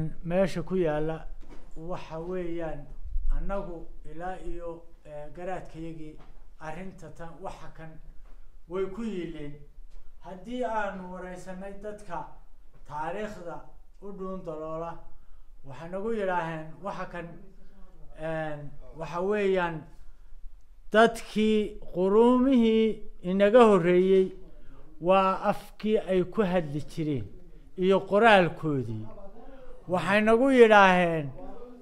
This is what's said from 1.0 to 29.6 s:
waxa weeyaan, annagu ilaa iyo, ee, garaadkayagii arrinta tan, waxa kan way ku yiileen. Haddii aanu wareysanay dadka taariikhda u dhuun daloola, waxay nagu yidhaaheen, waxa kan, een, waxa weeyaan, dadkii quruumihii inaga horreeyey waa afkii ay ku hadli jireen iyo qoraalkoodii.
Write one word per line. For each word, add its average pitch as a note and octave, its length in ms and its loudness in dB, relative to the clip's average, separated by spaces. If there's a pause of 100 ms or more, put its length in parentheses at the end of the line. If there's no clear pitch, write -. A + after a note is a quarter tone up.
waxa D#3+ 420 -6
weeyaan, E3+ 600 -4 (520)
annagu F3 460 0 (280)
ilaa E3 300 -6 (100)
iyo, E3+ 380 -6 (180)
ee, D3 320 -12
garaadkayagii D#3+ 800 -8 (440)
arrinta D#3+ 520 -10
tan, E3 280 -10
waxa E3+ 360 -10
kan D#3+ 180 -14 (760)
way F#3+ 200 -4
ku F#3+ 180 -6
yiileen. D#3+ 500 -6 (640)
Haddii F#3+ 460 -8
aanu G3 500 -4
wareysanay F3+ 680 -10
dadka G3+ 480 -8 (560)
taariikhda F3 720 -8 (440)
u G3+ 120 -10
dhuun F#3+ 320 -8
daloola, D#3+ 480 -8 (680)
waxay C3+ 280 -10
nagu G3 220 -4
yidhaaheen, E3+ 540 -2 (140)
waxa F#3 260 -8
kan, F3 220 -10 (880)
een, D#3 440 -4 (340)
waxa D#3+ 280 -6
weeyaan, F#3+ 540 2 (1080)
dadkii G#3+ 960 4
quruumihii A3+ 1200 4 (180)
inaga G3+ 460 6
horreeyey F#3+ 600 6 (720)
waa F#3+ 360 4 (100)
afkii G#3+ 560 0
ay F#3 240 2
ku F#3 180 -2
hadli E3+ 400 0
jireen D3 440 -2 (480)
iyo F#3+ 260 4
qoraalkoodii. D#3+ 1080 4 (800)